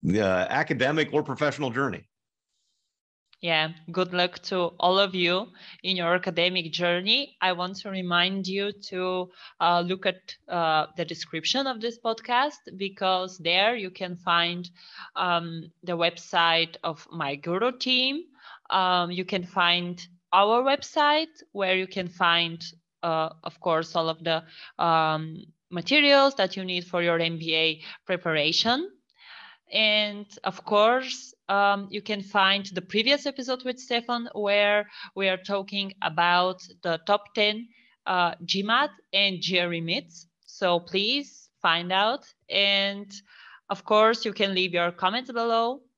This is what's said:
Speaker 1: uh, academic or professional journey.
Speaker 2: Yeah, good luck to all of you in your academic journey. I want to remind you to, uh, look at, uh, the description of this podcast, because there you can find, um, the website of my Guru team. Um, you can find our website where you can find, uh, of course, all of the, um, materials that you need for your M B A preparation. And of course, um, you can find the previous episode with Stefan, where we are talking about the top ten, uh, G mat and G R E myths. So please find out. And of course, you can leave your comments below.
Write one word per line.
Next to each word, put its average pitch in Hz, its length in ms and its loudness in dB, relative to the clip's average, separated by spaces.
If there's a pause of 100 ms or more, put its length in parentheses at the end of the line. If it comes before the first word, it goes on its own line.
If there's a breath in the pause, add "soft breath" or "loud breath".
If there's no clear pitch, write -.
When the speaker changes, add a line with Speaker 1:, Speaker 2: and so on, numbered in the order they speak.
(160)
Speaker 1:
uh, 95 340 2
academic 147 640 0
or 151 80 2
professional 143 480 -2
journey. 117 400 -4 (1300)
Speaker 2:
Yeah, 160 300 0 (200)
good 180 220 -2
luck 180 260 -2 (100)
to 180 300 -2
all 185 200 4
of 190 160 2
you 180 320 0 (360 loud breath)
in 185 120 -2
your 175 200 0
academic 175 580 -2
journey. 180 680 -2
I 185 140 2
want 180 280 -6
to 208 80 -12
remind 185 580 -2
you 196 260 -4 (160)
to, 185 400 -4 (320 loud breath)
uh, 175 200 4
look 185 240 -4
at, 185 300 -4 (140)
uh, 160 380 2 (100)
the 170 80 -4
description 165 640 -4
of 247 120 -6
this 233 200 -6
podcast, 240 600 -2 (140)
because 185 600 -2
there 185 400 2
you 190 140 -8
can 180 260 -8
find, 175 520 0 (460 loud breath)
um, 170 560 -2 (120)
the 175 120 -4
website 170 880 2
of 160 280 -6
my 143 240 -4
Guru 190 420 -2
team. 262 460 0 (480 loud breath)
Um, 180 400 2
you 180 120 -4
can 185 220 -4
find 175 600 0 (260)
our 208 300 6
website 294 760 0 (180)
where 190 220 0
you 185 120 0
can 185 220 -6
find, 170 540 2 (400)
uh, 160 260 0 (140)
of - 180 -12
course, 165 340 0
all 165 140 0
of 160 140 -6
the, 160 200 0 (340 loud breath)
um, 160 680 0 (260)
materials 277 640 4
that 190 220 0
you 190 80 -8
need 180 200 -6
for 175 160 -2
your 170 180 2
M 165 200 0
B 160 160 -2
A 160 260 0 (240 loud breath)
preparation. 175 840 0 (800 loud breath)
And 208 560 0 (160)
of - 220 -6
course, 240 680 2 (140)
um, 202 420 2
you 208 120 -8
can 208 200 -6
find 196 460 2
the 185 140 -8
previous 247 440 0
episode 254 380 -6
with 254 160 -6
Stefan, 240 540 -4
where 208 540 2 (280 loud breath)
we 190 140 2
are 185 80 0
talking 196 640 -4
about 175 600 2 (220)
the 165 240 -2
top 208 260 0
ten, 214 340 0 (380 soft breath)
uh, 175 300 2 (100)
G 185 160 -2
mat 247 300 0 (220)
and 196 280 2
G 175 180 0
R 175 140 0
E 165 80 -4
myths. 175 460 -6 (180)
So 175 340 0
please 214 720 -4 (120)
find 175 300 0
out. 214 320 0 (260)
And 196 600 0 (580 loud breath)
of 196 140 -6
course, 220 420 4
you 208 80 -4
can 196 200 0
leave 185 200 0
your 175 180 0
comments 214 400 -4
below. 233 500 -2 (160)